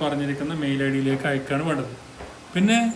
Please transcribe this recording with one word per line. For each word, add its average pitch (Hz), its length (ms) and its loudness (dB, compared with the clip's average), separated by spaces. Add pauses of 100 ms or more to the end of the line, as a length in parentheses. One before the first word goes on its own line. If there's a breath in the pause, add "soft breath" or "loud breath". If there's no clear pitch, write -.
പറഞ്ഞിരിക്കുന്ന 143 520 -2 (100)
മെയിൽ 139 240 0
ഐ - 80 2
ഡിയിലേക്ക് 135 360 2
അയക്കുകയാണ് 139 380 0
വേണ്ടത്. 131 240 -2 (600)
പിന്നെ 208 260 6 (160)